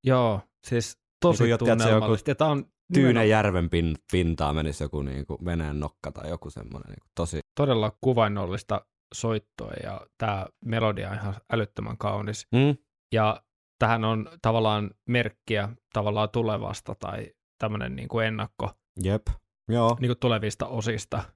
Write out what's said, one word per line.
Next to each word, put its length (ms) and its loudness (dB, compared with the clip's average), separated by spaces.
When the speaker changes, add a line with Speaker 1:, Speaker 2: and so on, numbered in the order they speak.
Speaker 1:
Joo, 360 4
siis 320 -4
tosi 220 6
Speaker 2:
Niinku 120 6
jot-, 120 0
tiedätkö, 180 4
joku 60 4
Speaker 1:
tunnelmallista. 400 2
Ja 40 2
tää 140 2
on 160 0
Speaker 2:
Tyynen 140 6
Speaker 1:
nimenomaan 200 6
Speaker 2:
järven 420 4
pin-, 260 2
pintaa 400 2
menisi 320 -2
joku 180 -4
niinku 420 -8
veneen 360 -4
nokka 320 -8
tai 180 -10
joku 200 -10
semmonen 380 -14
niinku 260 -20
tosi 260 -4
Speaker 1:
todella 440 2
kuvainnollista 880 0
soittoa, 580 -6
ja 180 -10
tää 280 -4
melodia 460 -2
on 60 -8
ihan 180 -6
älyttömän 460 -4
kaunis. 540 -4
Speaker 2:
Mm. 240 4
Speaker 1:
Ja 300 2
tähän 260 2
on 240 0
tavallaan 480 2
merkkiä 600 -2
tavallaan 380 0
tulevasta 720 -4
tai 300 -10
tämmönen 380 -4
niinku 220 -6
ennakko 520 -4
Speaker 2:
Jep, 220 0
joo. 320 2
Speaker 1:
niinku 140 0
tulevista 520 -2
osista. 580 -6